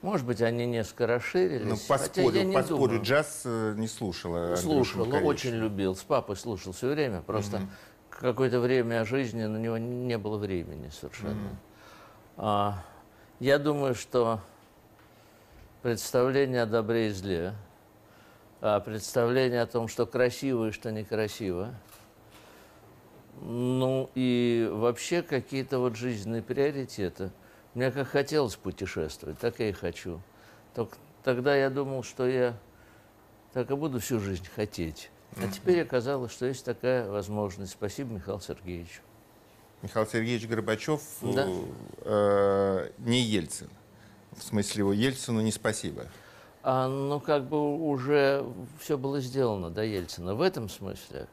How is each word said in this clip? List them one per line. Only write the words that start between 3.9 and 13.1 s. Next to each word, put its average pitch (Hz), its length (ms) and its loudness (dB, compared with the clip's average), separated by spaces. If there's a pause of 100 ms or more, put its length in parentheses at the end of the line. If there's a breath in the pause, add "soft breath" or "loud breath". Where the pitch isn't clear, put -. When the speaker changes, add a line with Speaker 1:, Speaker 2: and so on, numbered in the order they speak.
Speaker 2:
Андрюша 87 180 2
Speaker 1:
Слушал, 135 440 2
Speaker 2:
Макаревич. 147 220 2
Speaker 1:
очень 131 280 0
любил. 98 400 0
С - 60 -12
папой 113 340 0
слушал 95 360 -6
все 127 220 -4
время. 127 260 0
Просто 101 380 -2
Speaker 2:
Мгм. 95 120 -4 (400 loud breath)
Speaker 1:
какое-то 123 500 0
время 117 440 2
жизни 117 400 -2
на 107 140 -2
него 113 180 -2
не 123 400 -2
было 107 220 -2
времени 87 500 -4
совершенно. 76 460 -8
Speaker 2:
Мгм. - 220 -6 (800 loud breath)
Speaker 1:
А, 101 440 0 (580 loud breath)